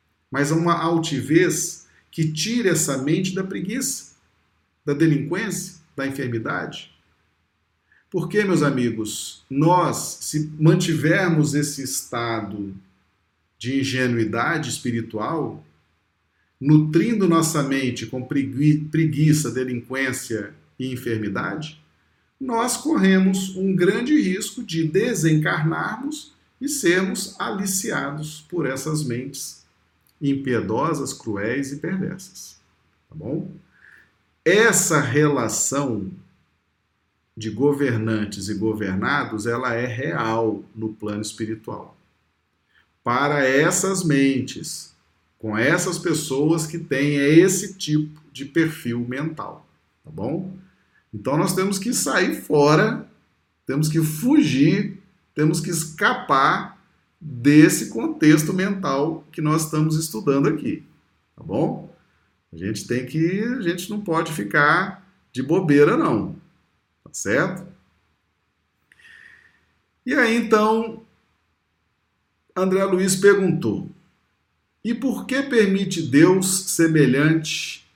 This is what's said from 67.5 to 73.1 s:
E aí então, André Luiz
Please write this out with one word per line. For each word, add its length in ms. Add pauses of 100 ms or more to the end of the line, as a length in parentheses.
E 80
aí 220
então, 640 (1500)
André 280
Luiz 320